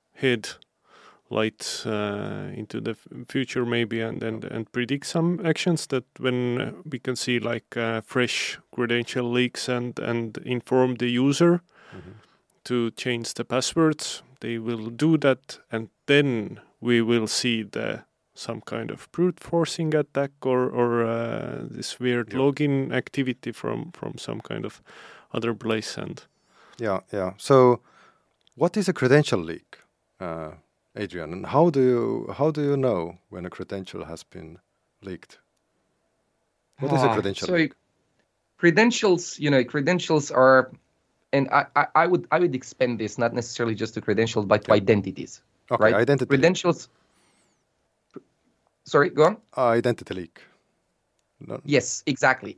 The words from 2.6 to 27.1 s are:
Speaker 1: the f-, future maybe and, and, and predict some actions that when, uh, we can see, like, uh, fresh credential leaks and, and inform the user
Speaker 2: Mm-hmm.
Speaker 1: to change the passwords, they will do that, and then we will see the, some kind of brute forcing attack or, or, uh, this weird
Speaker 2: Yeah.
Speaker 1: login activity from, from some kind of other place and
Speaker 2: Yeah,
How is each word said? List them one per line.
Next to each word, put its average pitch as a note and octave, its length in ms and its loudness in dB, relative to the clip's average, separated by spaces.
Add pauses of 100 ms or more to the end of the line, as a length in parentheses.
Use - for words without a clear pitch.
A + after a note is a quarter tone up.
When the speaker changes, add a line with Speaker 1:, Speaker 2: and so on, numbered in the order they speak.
Speaker 1:
the A2+ 120 -6
f-, - 160 -14 (200)
future C3 380 -4
maybe A#2 340 -2
and, A2+ 240 -6
and, A2 220 -8
and - 260 -8
predict B2 340 -4
some E3+ 400 -2
actions D#3+ 420 0
that B2+ 180 -4 (140)
when, B2 420 0
uh, - 100 -4 (180)
we C3+ 100 -8
can B2+ 160 -6
see, A#2+ 240 -2
like, A#2 360 -6
uh, A2+ 260 -2
fresh - 560 -2 (140)
credential A#2+ 580 -2
leaks B2 380 -2
and, B2 320 -4
and A#2 460 -4
inform B2+ 500 2
the A#2+ 140 -2
user C#3+ 520 4 (340)
Speaker 2:
Mm-hmm. F2+ 160 -18 (540)
Speaker 1:
to A#2 260 -2
change A#2 440 -6
the B2 100 -8
passwords, D3+ 760 -2 (200)
they A#2 160 -6
will A2+ 320 -6
do D3 300 2
that, - 400 0 (120)
and A2+ 160 -6 (200)
then C3+ 520 2 (220)
we A#2 200 4
will A2+ 260 2
see A2+ 360 -2
the, A2+ 400 -6 (300)
some A2+ 260 -10
kind A2+ 320 -8
of - 220 -16
brute F3 260 -2
forcing D#3+ 560 -2
attack C#3+ 360 -2 (100)
or, B2+ 260 2
or, A#2+ 380 0
uh, A#2 540 -6 (100)
this - 320 -12
weird A#2+ 320 -2
Speaker 2:
Yeah. C3 60 -2
Speaker 1:
login C#3 520 0
activity B2 600 -4
from, A#2 400 -8
from - 240 -10
some - 240 -10
kind - 240 -8
of - 160 -14 (500)
other A#2 220 -2
place A2 440 -4
and - 240 -10 (580)
Speaker 2:
Yeah, G2+ 200 -2 (140)